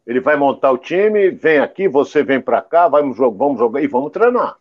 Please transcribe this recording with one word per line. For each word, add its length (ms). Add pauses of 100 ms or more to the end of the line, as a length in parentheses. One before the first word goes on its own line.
Ele 160
vai 160
montar 360
o 80
time, 500
vem 300
aqui, 280
você 360
vem 180
pra 180
cá, 280
vamos 280
jo-, 160
vamos 280
jogar 240
e 40
vamos 240
treinar. 500